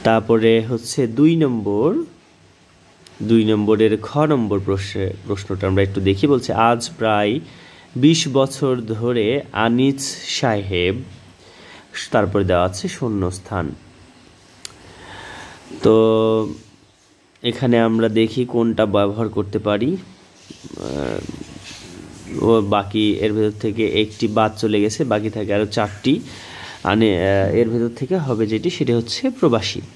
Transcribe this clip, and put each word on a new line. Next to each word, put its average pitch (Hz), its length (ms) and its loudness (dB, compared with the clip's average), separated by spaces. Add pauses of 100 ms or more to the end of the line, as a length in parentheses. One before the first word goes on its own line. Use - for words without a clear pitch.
তারপরে 113 560 4
হচ্ছে 120 460 -4
দুই 143 300 4
নম্বর, 127 680 0 (1160)
দুই 113 220 4
নম্বরের 107 580 4
খ - 160 -4
নম্বর 123 460 2
প্রশ্নে, 98 460 -2 (160)
প্রশ্নটা 98 400 -6
আমরা 95 160 2
একটু 98 180 0
দেখি। 98 260 2
বলছে, 131 260 2
"আজ 117 460 2
প্রায় 107 420 2 (560)
বিশ 156 360 4
বছর 135 440 2
ধরে 117 680 -2 (100)
আনিস 127 760 0
সাহেব", 98 680 0 (1160)
তারপরে 101 340 2
দেওয়া 90 200 2
আছে 95 240 -4
শূন্যস্থান। 95 840 -4 (2000)
তো 110 680 4 (960)
এখানে 120 380 2
আমরা 113 280 2
দেখি 110 360 0
কোনটা 117 420 0
ব্যবহার 104 420 0
করতে 104 300 -4
পারি। 107 380 0
আহ, - 2500 -12
ও 113 180 4
বাকি 101 500 0
এর 107 200 0
ভেতর 107 280 -2
থেকে 110 260 -2
একটি 107 420 -2
বাদ 107 280 0
চলে 107 240 0
গেছে, 107 240 0
বাকি 107 260 -2
থাকে 104 240 -4
আরও 104 120 0
চারটি। 104 540 -2 (640)
আনে-, 104 320 4
আহ, 95 380 2
এর 113 160 2
ভেতর 117 260 -2
থেকে 165 200 -4
হবে 123 300 -2
যেটি, 113 240 -2
সেটি 123 220 0
হচ্ছে 117 380 -2
প্রবাসী। 123 500 0 (160)